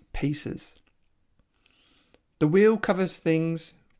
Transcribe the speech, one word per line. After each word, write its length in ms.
pieces. 600
The 80
wheel 300
covers 420
things, 540